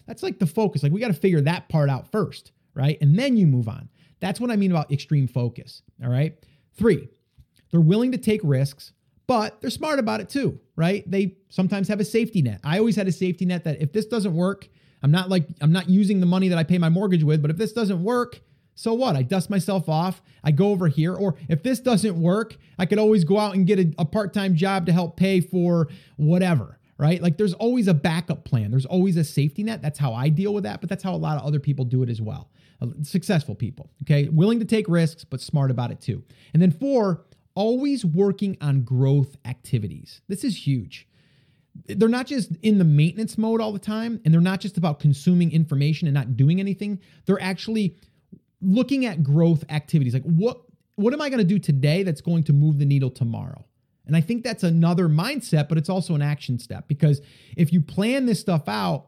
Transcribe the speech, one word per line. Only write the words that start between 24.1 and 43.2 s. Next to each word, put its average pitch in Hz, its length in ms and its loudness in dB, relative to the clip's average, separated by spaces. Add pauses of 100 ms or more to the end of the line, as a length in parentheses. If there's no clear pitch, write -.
job 190 300 0
to 175 60 2
help 170 240 0
pay 190 240 2
for 175 480 0 (280)
whatever, 165 640 2 (180)
right? 160 240 0
Like, 175 160 2
there's 208 160 0
always 233 320 0
a 185 80 4
backup 165 500 -2
plan. 107 280 -2
There's 131 120 0
always 180 320 0
a 170 60 0
safety 147 400 -2
net. 220 180 -6
That's 147 200 -6
how 135 120 0
I 127 160 -2
deal 196 240 2
with 202 120 -4
that, 208 160 -8
but 175 100 -10
that's 190 140 -8
how 185 100 -4
a - 20 -4
lot 156 220 -4
of 123 60 -8
other 147 160 -2
people 131 240 -2
do 127 180 0
it 120 60 -2
as 113 120 -6
well. 110 300 -10 (300)
Uh, 120 80 -6 (140)
successful 156 520 -2
people, - 380 -10 (100)
okay? 143 260 0
Willing 202 300 2
to 220 60 -4
take 214 240 -2
risks, 165 360 -2
but - 160 -12
smart 139 300 -2
about 120 220 -4
it - 80 -14
too. 98 240 -8 (280)
And 156 80 4
then 180 120 6
four, 226 540 0 (280)
always 254 500 -2
working 190 560 0
on 139 220 0
growth 135 640 0
activities. 107 800 -8
This - 160 -8
is 226 240 -4
huge. 127 400 -6 (800)
They're 202 220 2
not 254 180 -2
just 269 240 -4 (120)
in 214 160 4
the 180 60 4
maintenance 165 540 2